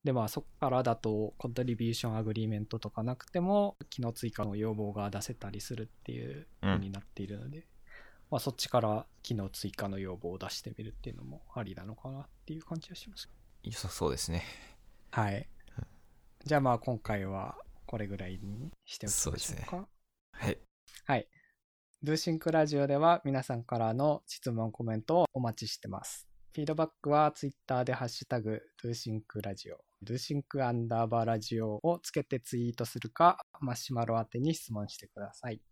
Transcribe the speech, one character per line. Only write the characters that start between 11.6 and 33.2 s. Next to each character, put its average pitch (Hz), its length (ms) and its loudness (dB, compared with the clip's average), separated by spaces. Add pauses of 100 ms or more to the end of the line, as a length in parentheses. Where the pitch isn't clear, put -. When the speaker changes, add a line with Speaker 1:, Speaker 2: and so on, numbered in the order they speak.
Speaker 1:
り 95 120 -8
な 90 120 -10
の 110 100 -10
か 135 140 -12
な 135 100 -8
っ 139 60 -14 (180)
て 156 80 -10
い 156 60 -6
う 160 40 -12
感 165 160 -8
じ - 120 -12
が 180 60 -14
し - 120 -16
ま 104 80 -16
す。 - 140 -14 (320)
Speaker 2:
良 110 100 -8
さ 98 160 -6
そ 85 200 0
う - 20 4
で 64 80 -2
す - 120 -2
ね。 87 120 0 (680)
Speaker 1:
は 107 200 2
い。 101 180 -4 (300)
Speaker 2:
う - 20 -6
ん。 - 60 -10 (580)
Speaker 1:
じ 151 100 4
ゃ 147 40 8
あ、 - 20 8
ま 131 140 6
あ、 117 40 2
今 120 200 -2
回 101 260 -2
は 95 320 -4 (300)
こ 120 100 -6
れ 104 100 -2
ぐ 98 120 -6
ら 95 100 -6
い 95 140 -6
に 110 300 -8 (120)
し - 140 -14
て 110 80 -6
お - 20 -2
き - 40 0
ま - 40 0
し - 120 0
ょ - 20 0
う - 0 -
か。 - 0 -
Speaker 2:
そ - 0 -
う - 20 -2
で - 80 -4
す - 140 -4
ね。 - 120 -6 (680)
は 113 180 -2
い。 - 80 -2 (480)
Speaker 1:
は 139 100 4
い。 - 120 -2 (760)
ド 147 100 0
ゥ 160 40 4
シ 165 160 0
ン 160 60 2
ク 160 140 2
ラ 156 140 8
ジ 147 120 2
オ 139 80 6
で 139 120 4
は 170 260 8
皆 135 180 2
さ 123 140 -2
ん 117 80 -4
か 120 140 -2
ら 113 160 4
の 147 320 4
質 - 260 -4
問、 113 180 0
コ 117 140 -6
メ 113 120 0
ン 107 60 -2
ト 170 180 6
を 160 120 8
お 131 80 -2
待 113 260 -2
ち - 60 -4
し - 60 -6
て 107 100 -10
ま 95 160 -6
す。 - 240 -12 (240)
フ 156 80 -4
ィ 147 40 0
ー - 20 0
ド 156 80 0
バ 160 120 4
ッ - 40 -12 (100)
ク 143 100 -2
は 151 220 8
Twitter 131 520 -2
で 127 100 2
ハ 127 100 -2
ッ 120 40 -2
シ - 160 -8
ュ - 40 -18
タ 123 120 2
グ 110 200 0 (220)
ド 120 80 -2
ゥ 117 40 -2
シ 117 160 -6
ン 110 120 -2
ク 107 200 -8
ラ 101 140 -4
ジ - 160 -12
オ、 - 60 -12 (240)
ド 107 120 -4
ゥ 127 40 -2
シ - 180 -4
ン 139 80 0
ク 135 200 0
ア 123 60 4
ン 117 160 0
ダ 113 200 4
ー - 20 -4
バ 117 140 4
ー - 20 4
ラ 113 160 4
ジ 113 200 -2
オ 107 220 0
を 170 180 2
つ - 120 -10
け 147 100 0
て 131 160 -2
ツ - 200 -4
イ 120 120 2
ー 117 60 -6
ト 120 80 -2
す 123 160 -6
る 113 100 -6
か、 175 280 8 (220)